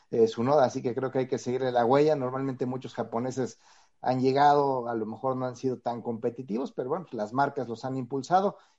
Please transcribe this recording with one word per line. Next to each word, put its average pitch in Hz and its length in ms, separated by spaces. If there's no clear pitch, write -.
eh, 117 160
Tsunoda, 127 380
así 123 160
que 123 140
creo 127 160
que 135 80
hay 127 100
que 127 100
seguirle 127 340
la 120 120
huella. 147 300
Normalmente 131 500
muchos 127 300
japoneses 123 640
han 127 180
llegado, 135 680
a 117 60
lo 110 120
mejor 127 280
no 127 120
han 123 100
sido 127 220
tan 120 240
competitivos, 123 680
pero 127 180
bueno, 170 160
pues - 80
las 104 180
marcas 139 360
los 113 160
han 131 120
impulsado 139 600